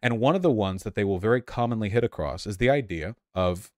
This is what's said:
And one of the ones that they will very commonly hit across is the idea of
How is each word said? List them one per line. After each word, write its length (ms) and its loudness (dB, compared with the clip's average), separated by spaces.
And 180 0
one 160 4
of 60 -2
the 100 4
ones 320 0
that 120 -10
they 100 0
will 140 0
very 220 2
commonly 480 -2
hit 140 2
across 420 -4
is 120 -8
the 140 4
idea 440 -4
of 440 -2